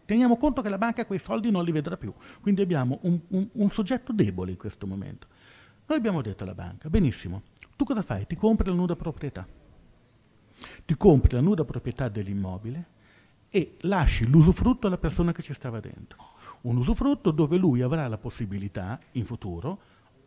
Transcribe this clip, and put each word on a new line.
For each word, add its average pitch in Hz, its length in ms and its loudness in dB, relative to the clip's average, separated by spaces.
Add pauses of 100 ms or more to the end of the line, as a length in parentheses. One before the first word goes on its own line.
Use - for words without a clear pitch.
teniamo 240 320 4
conto 277 260 0
che 202 60 -2
la 196 100 -4
banca 233 280 -2
quei 196 120 -2
soldi 226 320 -2
non 180 140 2
li 170 80 0
vedrà 156 240 -2
più, 101 180 -10 (260)
quindi 202 220 2
abbiamo 135 400 0
un, 175 160 2 (120)
un, 190 200 0
un 208 220 2
soggetto 233 400 -4
debole 92 400 0
in 92 40 -8
questo 101 300 -10
momento. 98 400 -8 (600)
Noi 311 120 0
abbiamo 202 240 0
detto 104 220 -8
alla 92 100 -8
banca, 92 340 -12
"Benissimo, 113 540 0 (320)
tu - 80 -2
cosa 226 200 -2
fai? - 260 -6
Ti 170 80 -6
compri 214 320 2
la 180 80 0
nuda 175 180 0
proprietà. 147 500 -8 (1400)
Ti 156 120 0
compri 156 360 8
la 123 80 0
nuda 165 240 2
proprietà 123 440 -6
dell'immobile 101 840 -6 (580)
e 175 320 -2
lasci 170 480 2
l'usufrutto 165 580 6
alla 185 120 0
persona 170 340 0
che 160 100 -8
ci - 100 -10
stava 117 280 -10
dentro." - 560 -18 (240)
Un 120 160 -2
usufrutto 214 540 0
dove 156 260 2
lui 143 260 2
avrà 135 260 -2
la 107 100 -6
possibilità, 101 800 -8 (140)
in 117 120 -4
futuro, 110 540 -8 (480)